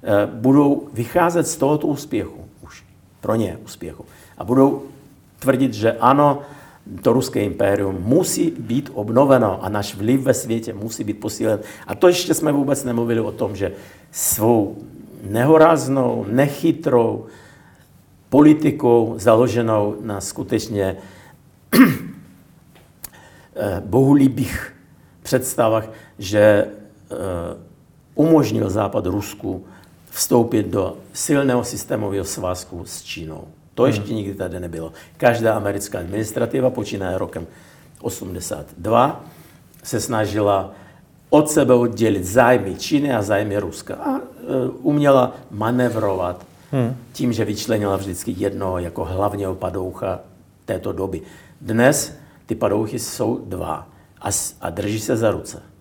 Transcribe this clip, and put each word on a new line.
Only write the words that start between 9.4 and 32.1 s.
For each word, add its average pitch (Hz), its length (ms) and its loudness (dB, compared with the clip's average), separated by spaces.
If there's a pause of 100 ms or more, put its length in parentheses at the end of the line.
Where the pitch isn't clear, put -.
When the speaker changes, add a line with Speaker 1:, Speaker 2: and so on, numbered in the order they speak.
Speaker 1:
a 95 60 -4
náš 104 260 -6
vliv 120 260 0
ve 127 120 2
světě 113 400 -4
musí 107 300 -10
být 107 160 -6
posílen. 110 400 -4 (280)
A - 80 -8
to 185 120 4
ještě 175 260 2
jsme 151 180 -2
vůbec 143 320 0
nemluvili 117 360 0
o 110 120 -4
tom, 104 240 -6
že 95 160 -4 (400)
svou 107 640 2 (460)
nehoráznou, 131 1040 4
nechytrou 123 960 0 (1040)
politikou 127 880 6
založenou 110 840 2
na 101 200 -8
skutečně, 98 760 -4 (720)
<clears throat> - 80 6 (1800)
eh, 95 300 -4
bohulibých 131 880 2 (500)
představách, 113 640 0 (340)
že, 101 200 0 (720)
eh, - 40 -8 (1000)
umožnil 123 540 4
Západ 98 360 -2
Rusku 95 600 -6 (460)
vstoupit 117 560 2
do 92 300 -4 (160)
silného 135 500 0
systémového 98 600 -6